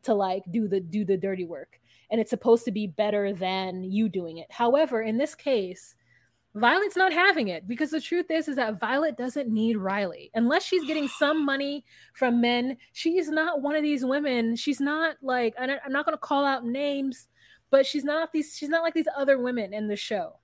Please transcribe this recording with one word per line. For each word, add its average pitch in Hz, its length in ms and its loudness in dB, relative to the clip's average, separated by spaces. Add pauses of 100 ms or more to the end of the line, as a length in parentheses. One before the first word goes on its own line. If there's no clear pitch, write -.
to, 247 100 2
like, 196 380 0
do 214 180 0
the, 190 120 0
do 190 260 -4
the 190 100 2
dirty 185 300 -4
work. 151 340 -14 (300)
And 226 100 2
it's 214 100 0
supposed 233 360 4
to 247 40 -2
be 214 160 -2
better 202 460 0
than 185 500 -4
you 196 280 0
doing 170 260 -6
it. 165 160 -16
However, 254 480 2
in 220 160 -2
this 285 180 -2
case, 196 640 -4 (580)
Violet's 294 420 2
not 370 180 4
having 330 340 4
it 180 180 -8
because 247 240 -4
the 302 100 -2
truth 349 300 -4
is, 320 160 0
is 277 100 -4
that 220 220 -2
Violet 262 380 0
doesn't 254 320 -4
need 220 300 2
Riley. 190 560 -4
Unless 247 300 4
she's 349 200 0
getting 294 240 -2
some 302 380 2
money 277 380 -2 (280)
from 240 300 2
men, 240 340 2 (160)
she 330 240 0
is 320 140 0
not 311 320 0
one 285 120 -2
of 302 80 0
these 294 220 0
women. 254 520 0
She's 277 240 -2
not, 302 420 0
like, 247 360 0
I 254 80 -4
don't, 269 160 -2
I'm 269 100 -6
not 269 120 0
gonna 311 140 -2
call 277 260 0
out 269 220 0
names, 277 600 -4 (420)
but 269 160 6
she's 269 180 -2
not 311 280 -2
these, 302 220 -2
she's 294 140 -8
not 330 140 2
like 330 100 0
these 320 240 0
other 269 220 4
women 247 340 -2
in 214 160 -4
the 208 80 -2
show - 480 -6